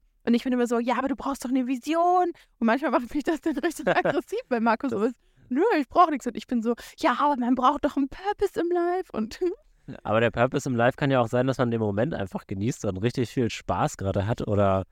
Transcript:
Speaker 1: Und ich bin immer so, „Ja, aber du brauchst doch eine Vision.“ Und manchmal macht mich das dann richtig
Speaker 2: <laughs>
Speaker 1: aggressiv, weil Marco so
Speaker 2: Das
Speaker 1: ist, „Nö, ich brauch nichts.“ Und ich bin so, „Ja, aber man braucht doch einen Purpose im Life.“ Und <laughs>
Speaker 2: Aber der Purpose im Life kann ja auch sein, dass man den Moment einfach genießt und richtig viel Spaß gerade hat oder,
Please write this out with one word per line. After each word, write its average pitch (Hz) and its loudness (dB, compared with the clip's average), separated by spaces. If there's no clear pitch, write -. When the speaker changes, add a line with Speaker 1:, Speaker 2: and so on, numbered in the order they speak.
Speaker 1:
Und 233 4
ich 240 0
bin 262 -2
immer 247 2
so, 233 0
„Ja, 240 0
aber 269 -2
du 277 -2
brauchst 269 -8
doch 240 -6
eine 254 0
Vision.“ 339 2
Und - -6
manchmal 269 2
macht 247 -2
mich 294 -2
das 320 -2
dann 302 -2
richtig 311 -4
Speaker 2:
<laughs> 175 4
Speaker 1:
aggressiv, 349 0
weil 233 0
Marco 226 0
so 226 -2
Speaker 2:
Das 226 2
Speaker 1:
ist, 240 -16
„Nö, 254 0
ich 285 -2
brauch 330 4
nichts.“ 294 -4
Und 240 -6
ich 220 -10
bin 240 -2
so, 233 0
„Ja, 262 2
aber 285 2
man 240 0
braucht 262 2
doch 294 0
einen 277 0
Purpose 403 -4
im 339 -2
Life.“ 349 0
Und - -6
<laughs> - -6
Speaker 2:
Aber 107 2
der 117 4
Purpose 131 0
im 127 0
Life 117 4
kann 143 0
ja 131 4
auch 117 2
sein, 123 2
dass 131 0
man 120 2
den 113 0
Moment 110 0
einfach - -8
genießt 104 -4
und 95 -4
richtig 120 -2
viel 120 0
Spaß - -2
gerade 98 -2
hat 117 -2
oder, 98 2